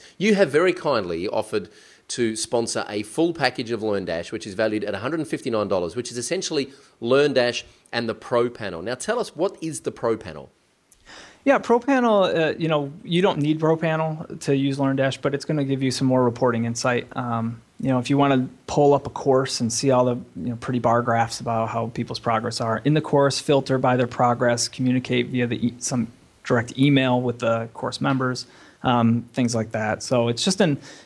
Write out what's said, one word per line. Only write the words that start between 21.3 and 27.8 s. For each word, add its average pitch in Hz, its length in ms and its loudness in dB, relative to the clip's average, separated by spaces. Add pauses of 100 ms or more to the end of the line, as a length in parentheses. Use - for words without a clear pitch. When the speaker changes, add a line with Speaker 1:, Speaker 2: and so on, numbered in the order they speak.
Speaker 2:
about 113 300 -2
how 113 180 -4
people's 113 320 -6
progress 113 420 -2
are 113 240 -2
in 143 80 4
the 156 80 4
course, 139 380 2
filter 135 380 2
by 127 200 2
their 123 100 2
progress, 120 600 2
communicate 127 640 0
via 123 180 -2
the 120 200 -2
e-, 117 120 -2
some 120 280 -4 (380)
direct 120 320 0
email 131 440 4
with 120 180 -4
the 113 340 0
course - 260 -8